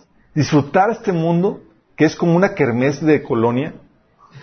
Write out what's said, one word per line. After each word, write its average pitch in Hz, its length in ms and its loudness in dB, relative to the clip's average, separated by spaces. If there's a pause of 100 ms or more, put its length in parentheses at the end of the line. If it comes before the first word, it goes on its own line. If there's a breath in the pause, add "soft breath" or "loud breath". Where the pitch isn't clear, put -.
(340)
disfrutar 151 560 2
este 220 220 -4
mundo, 170 480 0 (360)
que 151 100 2
es 156 100 -2
como 170 180 2
una 196 200 2
kermés 139 500 -2
de 151 180 2
colonia, 120 520 -2 (680 loud breath)